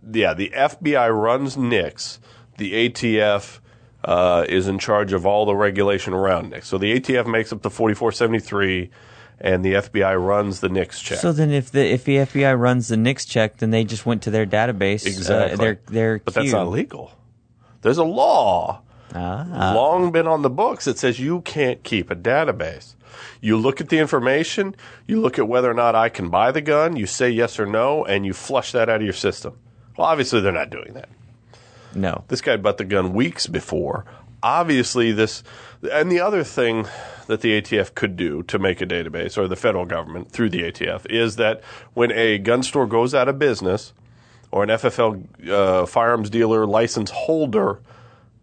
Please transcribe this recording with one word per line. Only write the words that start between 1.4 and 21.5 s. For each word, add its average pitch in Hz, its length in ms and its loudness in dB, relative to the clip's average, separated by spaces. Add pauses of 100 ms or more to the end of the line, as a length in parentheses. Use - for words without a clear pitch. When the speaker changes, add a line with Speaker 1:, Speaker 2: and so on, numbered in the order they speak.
Speaker 1:
nix. 117 640 -2 (360)
The 98 180 -6
A 117 140 2
T 117 320 0
F, 104 400 0 (440)
uh, 87 440 2
is 92 200 0
in 95 100 -2
charge 104 360 0
of 87 120 -2
all 104 200 2
the 101 100 0
regulation 101 560 0
around 92 380 0
nix. - 180 -14
So 101 100 -4
the 104 140 0
A 127 80 2
T 131 160 -2
F 117 100 2
makes 113 260 -2
up 107 100 -10
the 104 80 -4
forty-four 110 420 0
seventy-three, 101 800 -2 (500)
and 92 240 0
the 95 120 2
F - 160 0
B 101 100 2
I 95 140 2
runs 98 440 0
the 95 80 0
nix 92 320 -2
check. - 200 -8
Speaker 2:
So 170 120 0
then 151 180 2
if 139 200 -2
the, 139 160 2
if 123 180 0
the 139 140 2
F 135 160 0
B 139 100 2
I 135 80 4
runs 123 360 2
the 110 100 0
nix 123 260 0
check, 110 340 0
then 110 120 0
they 113 120 2
just 110 220 -6
went 117 200 0
to 110 60 -4
their 110 140 2
database, 104 640 0
uh, - 20 0
Speaker 1:
Exactly. 101 480 0
Speaker 2:
their, 110 300 0
their 113 320 0
Speaker 1:
But - 160 -8
that's 113 160 0
Speaker 2:
queue. - 20 2
Speaker 1:
not 98 160 0
legal. 131 440 -6 (680)
There's 123 180 4
a 165 60 4
law 143 800 2 (320)
Speaker 2:
Ah. 95 600 -2
Speaker 1:
long 170 380 4
been 165 140 2
on 160 160 2
the 139 80 2
books 208 340 -2
that 127 140 -2
says 123 220 0
you 165 220 -2
can't 131 400 -2